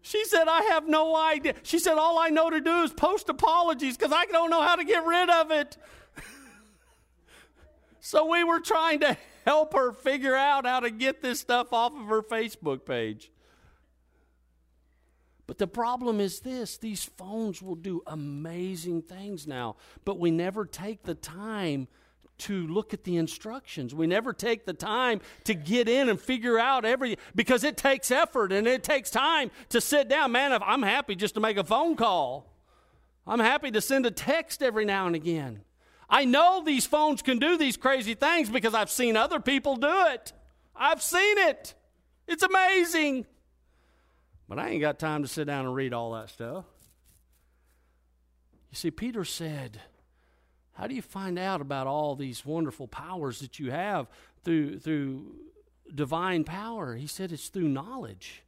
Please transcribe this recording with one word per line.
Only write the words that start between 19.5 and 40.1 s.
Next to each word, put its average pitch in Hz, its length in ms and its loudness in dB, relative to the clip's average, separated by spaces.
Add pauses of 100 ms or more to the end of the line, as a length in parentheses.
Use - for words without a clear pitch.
but 196 160 -4
we 170 100 2
never 185 380 -2
take 202 340 -12
the 170 140 -6
time 175 720 -6 (500)
to 185 300 -4
look 214 260 -4
at - 100 -12
the 175 140 -2
instructions. 160 800 -6
We 165 120 0
never 220 260 0
take 233 320 -4
the 180 80 -8
time 220 480 -2 (240)
to 220 80 2
get 202 340 0
in 254 220 4
and 190 100 0
figure 233 400 0
out 254 260 2
every, 247 320 0 (160)
because 233 300 4
it 196 140 0
takes 269 340 2
effort 254 400 2
and 208 160 2
it 247 160 2
takes 277 260 0
time 277 420 2 (180)
to 233 100 2
sit 277 300 2
down. 277 220 4
Man, 262 200 2
if, 220 140 2
I'm 233 180 2
happy 208 320 0
just 190 200 -2
to 214 40 -2
make 214 180 0
a 196 60 0
phone 277 320 2
call. 165 560 0 (760)
I'm 233 140 0
happy 254 320 2
to 208 100 0
send 269 240 2
a 233 60 2
text 320 500 -2
every 220 240 0
now 196 220 0
and 170 80 0
again. 147 460 -4 (480)
I 269 160 6
know 330 380 6
these 285 220 2
phones 302 360 2
can 254 180 0
do 320 180 2
these 277 200 0
crazy 247 360 0
things 294 360 2
because 220 240 0
I've 208 180 0
seen 233 260 2
other 294 220 2
people 269 380 0
do 339 300 4
it. - 260 -4 (420)